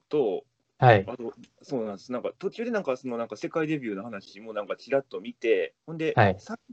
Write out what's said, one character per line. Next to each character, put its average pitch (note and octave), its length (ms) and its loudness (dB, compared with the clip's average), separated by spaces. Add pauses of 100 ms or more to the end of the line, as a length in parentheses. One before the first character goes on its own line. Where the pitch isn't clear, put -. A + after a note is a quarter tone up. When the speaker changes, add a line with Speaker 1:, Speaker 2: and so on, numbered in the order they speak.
Speaker 1:
と、 A2+ 380 0 (320)
Speaker 2:
は B2 180 10
い。 G2 120 4
Speaker 1:
あ A#2+ 100 -8
と、 A#2 160 -10 (280)
そ B2+ 200 -4
う A2 40 -4
な G#2 80 -6
ん F#2+ 40 -12
で - 60 -20
す。 B2 100 -10
な B2 60 -4
ん F#2+ 40 -6
か - 160 -4
途 F#3+ 120 -6
中 A#3 140 -8
で B3 60 -4
な G#3+ 80 0
ん F3 40 -4
か C3 120 -2
そ B2+ 140 -10
の A#2 80 -4
な A#2 80 -4
ん - 20 -6
か G#2+ 80 -12
世 E3 140 -6
界 D#3 180 -2
デ D#3 120 -2
ビ A#2+ 100 -8
ュ G2+ 40 -4
ー - 20 -6
の G2 80 -8
話 G2+ 360 -14
も A2 140 -14
な G#2 80 -4
ん F#2+ 60 -8
か F#2 100 -6
ち - 140 -20
ら C#3 80 4
っ C3+ 60 -4
と F#2+ 140 -10
見 A#2 140 -12
て、 G2+ 420 0 (100)
ほ D#3+ 80 -12
ん E3 40 -10
で、 D#3 180 -2
Speaker 2:
は G#2+ 140 6
い。 F#2 100 0
Speaker 1:
さ - 140 -12
っ - 60 -10 (140)